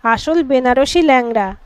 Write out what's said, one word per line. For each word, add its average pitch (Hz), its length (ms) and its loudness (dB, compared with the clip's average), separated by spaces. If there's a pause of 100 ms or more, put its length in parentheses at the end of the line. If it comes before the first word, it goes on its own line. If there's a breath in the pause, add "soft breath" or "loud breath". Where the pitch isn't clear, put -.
আসল 302 400 0
বেনারসি 262 580 0
ল্যাংড়া। 233 540 0 (100)